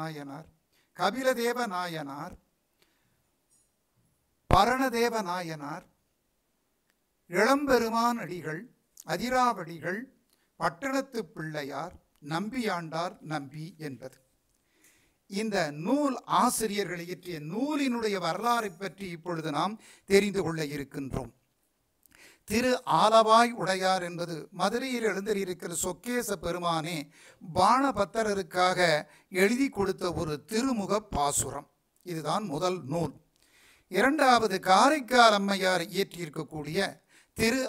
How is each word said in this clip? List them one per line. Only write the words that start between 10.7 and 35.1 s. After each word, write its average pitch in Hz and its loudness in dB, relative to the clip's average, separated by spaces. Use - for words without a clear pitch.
பிள்ளையார், 151 -8
நம்பியாண்டார் 180 -4
நம்பி 151 -8
என்பது. 127 -14
இந்த 202 -2
நூல் 269 0
ஆசிரியர்கள் 202 0
இயற்றிய 175 -10
நூலினுடைய 240 -2
வரலாறை 214 -2
பற்றி 196 -10
இப்பொழுது 160 -6
நாம் 202 -2
தெரிந்து 196 4
கொள்ள 160 -4
இருக்கின்றோம். 135 -8
திரு 247 2
ஆலவாய் 226 8
உடையார் 185 0
என்பது 165 -6
மதுரையில் 233 -2
எழுந்தருளியிருக்கிற 196 -4
சொக்கேச 208 -4
பெருமானே 170 -4
பாணபத்தரருக்காக 196 2
எழுதி 247 4
கொடுத்த 185 -2
ஒரு 151 -2
திருமுக 220 0
பாசுரம். 143 -2
இதுதான் 165 -4
முதல் 180 -2
நூல். 165 -4
இரண்டாவது, 240 4
காரைக்கால் 240 6